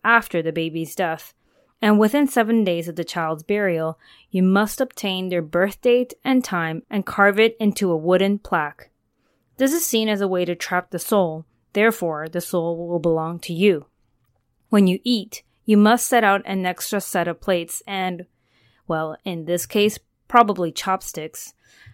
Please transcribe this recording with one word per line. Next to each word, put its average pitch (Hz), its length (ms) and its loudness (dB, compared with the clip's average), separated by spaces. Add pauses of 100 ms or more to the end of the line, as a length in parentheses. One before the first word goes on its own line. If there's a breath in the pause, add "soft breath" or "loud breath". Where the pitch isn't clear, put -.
after 220 380 2
the 160 100 -4
baby's 165 420 -6
death, 165 400 -6 (480)
and 214 160 6
within 269 300 4
seven 226 340 2
days 170 240 -2
of 170 80 -8
the 170 80 -6
child's 160 400 -6
burial, 170 560 -2 (320 soft breath)
you 185 140 2
must 196 360 2
obtain 185 480 -6
their 175 140 -2
birth 175 380 -2
date 247 420 2
and 262 220 2
time 165 440 -6
and 196 160 -4
carve 202 360 4
it 226 180 2
into 202 320 0
a 165 60 2
wooden 185 420 2
plaque. 156 520 -6 (640)
This 269 160 2
is 330 120 -2
seen 220 240 0
as 208 120 -2
a 196 80 0
way 180 160 0
to 175 100 -2
trap 180 360 -6
the 170 100 -8
soul, 165 460 0 (260)
therefore 175 540 0
the 170 140 -6
soul 170 480 -4
will 175 100 -2
belong 165 400 -2
to - 140 -10
you. 170 320 2 (840)
When 202 160 6
you 185 180 2
eat, 233 380 -4 (240)
you 214 100 4
must 214 300 4
set 240 180 4
out 196 220 4
an 190 180 -4
extra 185 380 -4
set 175 260 -2
of 170 140 -8
plates 175 440 -4
and, 185 380 -6 (640)
well, 160 360 -4
in 170 200 -8
this 170 220 -2
case, 208 320 0 (280)
probably 190 460 2
chopsticks, - 800 -8 (420 soft breath)